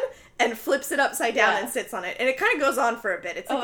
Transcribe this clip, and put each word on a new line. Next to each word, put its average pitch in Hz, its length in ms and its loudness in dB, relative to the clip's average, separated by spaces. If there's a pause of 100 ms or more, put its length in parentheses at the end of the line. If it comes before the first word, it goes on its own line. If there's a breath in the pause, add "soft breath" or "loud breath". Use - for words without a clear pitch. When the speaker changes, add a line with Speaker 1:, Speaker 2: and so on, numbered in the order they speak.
(400 loud breath)
Speaker 1:
and 226 180 0
flips 277 340 -2
it 285 80 0
upside 247 340 2
down 214 200 4
Speaker 2:
Yeah. 202 80 0
Speaker 1:
and 247 80 -6
sits 233 260 -6
on 180 100 -6
it. 180 140 -6
And 262 100 2
it 262 80 0
kinda 427 260 2
goes 269 140 2
on 240 220 2
for 185 160 -2
a 175 60 -6
bit. 175 160 -8
It's 185 120 -8
Speaker 2:
Oh, 269 60 0
Speaker 1:
like, 240 80 0